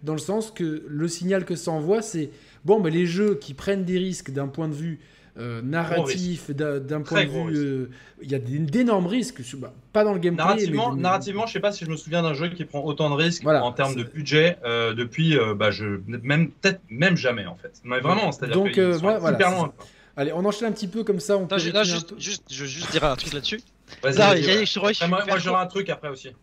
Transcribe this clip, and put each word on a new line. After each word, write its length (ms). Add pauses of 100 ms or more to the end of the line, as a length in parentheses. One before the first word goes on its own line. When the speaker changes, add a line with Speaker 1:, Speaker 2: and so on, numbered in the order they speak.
Speaker 1:
dans 80
le 80
sens 320
que 340
le 220
signal 360
que 120
ça 160
envoie, 300
c'est... 280 (340)
Bon, 140
mais 120
les 160
jeux 280
qui 180
prennent 320
des 140
risques 320
d'un 160
point 220
de 60
vue, 260 (360)
euh, 260
narratif, 340
Speaker 2:
Gros 100
risque. 460
Speaker 1:
d'un, 260
d'un 240
Speaker 2:
Très 120
Speaker 1:
point 100
de 40
Speaker 2:
gros 180
Speaker 1:
vue, 80
Speaker 2:
risque. 120
Speaker 1:
euh, 240 (320)
il 80
y 60
a 20
des, 220
d'énormes 480
risques, 340
sur, 160
bah, 140 (200)
pas 120
dans 80
le 80
gameplay, 240
Speaker 2:
Narrativement, 480
Speaker 1:
mais 100
Speaker 2:
narrativement, 440
je 80
sais 60
pas 120
si 120
je 60
me 60
souviens 260
d'un 120
jeu 160
qui 140
prend 200
autant 260
de 60
risques 260
Speaker 1:
Voilà. 220
Speaker 2:
en 80
termes 240
de 80
Speaker 1:
C'est 100
Speaker 2:
budget, 500
euh, 300
depuis, 420
euh, 180
bah, 180
je, 340
même, 460
peut-être 360
même 280
jamais, 300
en 100
fait. 160 (100)
Mais 160
vraiment, 320
c'est-à-dire 240
Speaker 1:
Donc, 180
Speaker 2:
qu'ils 100
Speaker 1:
euh, 100
Speaker 2:
sont 80
Speaker 1:
voilà, 160
Speaker 2:
hyper 160
Speaker 1:
voilà, 180
Speaker 2:
loin, 220
Speaker 1:
c'est 40
Speaker 2:
quoi. 100 (300)
Speaker 1:
Allez, 160
on 120
enchaîne 240
un 40
petit 140
peu 160
comme 160
ça, 180
on 100
Speaker 3:
Attends, 100
Speaker 1:
peut 60
Speaker 3:
je, 80
non, 100
Speaker 1:
rythmer 120
un 40
Speaker 3:
juste, 140
Speaker 1:
peu. 100
Speaker 3:
juste, 280
je 120
veux 80
juste 240
dire 100
un 140
truc 160
là-dessus. 280 (440)
Speaker 2:
Vas-y, 80
Speaker 3:
Non, 140
Speaker 2:
vas-y, 160
Speaker 3:
Yannick, 180
Speaker 2:
ouais. 60
Speaker 3:
je 80
te 40
vois, 140
je 60
Speaker 2:
Après, 60
Speaker 3:
suis 60
Speaker 2:
moi, 120
Speaker 3:
hyper 120
Speaker 2:
moi, 60
j'aurai 160
Speaker 3:
court. 60
Speaker 2:
un 40
truc 220
après 220
aussi. 180 (140)